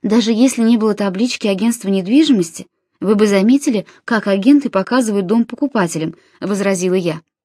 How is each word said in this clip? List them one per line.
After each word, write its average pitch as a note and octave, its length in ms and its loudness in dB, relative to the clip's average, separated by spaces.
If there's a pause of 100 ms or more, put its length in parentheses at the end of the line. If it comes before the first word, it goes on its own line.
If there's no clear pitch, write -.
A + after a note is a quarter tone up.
Даже G#3+ 300 0
если A#3+ 300 2
не A#3 140 4
было G#3+ 180 0
таблички G3+ 540 -4
агентства G3 400 -2
недвижимости, G3 800 0 (340)
вы G3+ 140 0
бы G#3 120 4
заметили, G#3+ 600 2 (180)
как A3 220 -2
агенты G#3 420 2
показывают G3+ 580 -2
дом A3+ 200 2
покупателям», E3+ 720 -4 (240)
возразила F#3+ 540 -2
я. E3+ 280 -4 (220)